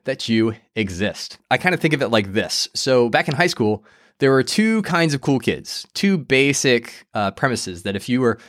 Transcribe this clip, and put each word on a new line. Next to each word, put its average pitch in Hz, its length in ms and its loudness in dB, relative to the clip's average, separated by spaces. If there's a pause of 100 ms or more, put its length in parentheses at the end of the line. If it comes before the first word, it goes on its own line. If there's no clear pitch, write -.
that 131 240 -6
you 113 260 2 (220)
exist. 92 600 -6 (120)
I 127 60 2
kind 180 180 0
of 170 60 -4
think 160 120 0
of 139 80 0
it 127 80 -2
like 107 220 2
this. 98 420 -4
So 123 360 2
back 147 180 0
in 147 80 -4
high 175 120 2
school, 107 360 -2 (360)
there 135 120 4
were 135 100 4
two 220 400 2
kinds 165 320 0
of 135 80 -4
cool 139 160 2
kids, - 560 -4
two 196 240 2
basic, 135 960 0
uh, 101 180 -2
premises 98 520 -8
that 101 120 -4
if 98 140 -8
you 123 120 0
were 117 280 0